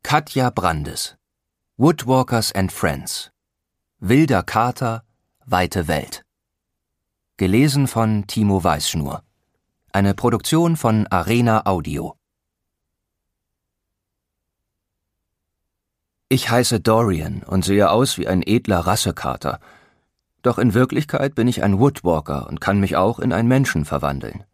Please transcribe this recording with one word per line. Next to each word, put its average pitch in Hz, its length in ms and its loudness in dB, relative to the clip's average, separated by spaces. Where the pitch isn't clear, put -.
Katja 135 380 0
Brandes. 80 640 -4
Woodwalkers 131 720 2
and 95 200 -2
Friends. - 600 -6
Wilder 123 460 2
Kater, 117 600 -4
weite 90 440 -2
Welt. - 360 -6
Gelesen 131 500 2
von 107 400 0
Timo 101 360 0
Weißschnur. 76 600 -2
Eine 101 220 2
Produktion 156 640 0
von 110 300 2
Arena 110 580 2
Audio. 80 500 -4
Ich 131 180 0
heiße 117 320 2
Dorian 85 640 0
und 92 240 -2
sehe 98 240 4
aus 113 300 0
wie 85 80 -4
ein 92 180 0
edler 104 360 0
Rassekater. 80 800 -2
Doch 123 160 0
in 113 160 2
Wirklichkeit 139 580 0
bin 117 140 0
ich - 160 0
ein 98 160 2
Woodwalker 82 680 0
und - 120 -10
kann 98 180 0
mich 98 180 0
auch 98 200 2
in - 160 0
einen 113 140 2
Menschen 127 360 2
verwandeln. 69 600 -6